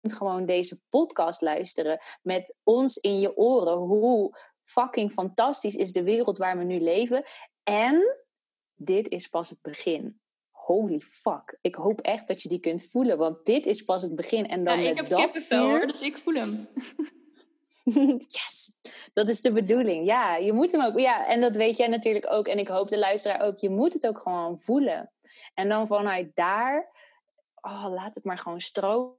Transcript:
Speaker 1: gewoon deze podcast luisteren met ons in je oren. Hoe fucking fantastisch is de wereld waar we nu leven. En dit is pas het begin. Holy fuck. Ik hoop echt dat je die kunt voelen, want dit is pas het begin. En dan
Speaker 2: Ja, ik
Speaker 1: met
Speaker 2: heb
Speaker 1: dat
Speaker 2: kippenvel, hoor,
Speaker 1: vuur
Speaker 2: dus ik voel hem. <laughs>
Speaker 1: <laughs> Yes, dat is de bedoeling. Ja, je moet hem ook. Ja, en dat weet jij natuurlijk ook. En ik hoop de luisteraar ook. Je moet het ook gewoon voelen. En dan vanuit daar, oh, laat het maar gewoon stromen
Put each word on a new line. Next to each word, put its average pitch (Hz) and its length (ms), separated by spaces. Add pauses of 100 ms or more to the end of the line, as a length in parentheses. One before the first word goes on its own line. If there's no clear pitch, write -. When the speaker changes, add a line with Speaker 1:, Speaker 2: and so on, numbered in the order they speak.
Speaker 1:
gewoon 190 440
deze 180 440
podcast 214 520
luisteren 160 580 (220)
met 185 420
ons 247 340
in 202 220
je 196 180
oren. 196 400
Hoe 208 600 (260)
fucking 240 480
fantastisch 208 640
is 185 160
de 180 120
wereld 208 340
waar 185 200
we 175 60
nu 180 160
leven. 233 440 (400)
En 277 540 (580)
dit 196 340
is 180 180
pas 170 220
het - 120
begin. 147 600 (300)
Holy 180 480
fuck. - 600
Ik 180 140
hoop 202 260
echt 220 260
dat 185 140
je 170 80
die 175 100
kunt 170 260
voelen, 240 320
want 160 280
dit 254 200
is 214 160
pas 185 200
het 165 140
begin. 220 320
En 180 160
dan 175 180
Speaker 2:
Ja, - 0
ik 170 60
Speaker 1:
met 156 100
Speaker 2:
heb 160 120
Speaker 1:
dat 185 100
Speaker 2:
kippenvel, 269 480
hoor, 285 100
Speaker 1:
vuur 330 100
Speaker 2:
dus - 140
ik - 160
voel 330 160
hem. 214 400
<laughs> - 440 (680)
Speaker 1:
<laughs> 269 400
Yes, - 520 (340)
dat 208 160
is 220 120
de 247 100
bedoeling. 208 540
Ja, 208 300
je 196 180
moet 320 180
hem 311 100
ook. 226 180
Ja, 247 280
en 233 140
dat 233 140
weet 220 220
jij 240 100
natuurlijk 220 440
ook. 214 160
En 202 120
ik 202 80
hoop 196 220
de 208 80
luisteraar 202 440
ook. 202 160
Je 196 120
moet 240 240
het 294 140
ook 214 120
gewoon 175 400
voelen. 233 520 (420)
En 196 160
dan 214 180
vanuit 190 480
daar, 226 560 (680)
oh, 202 280
laat 185 260
het - 80
maar 180 140
gewoon 175 240
stromen 226 580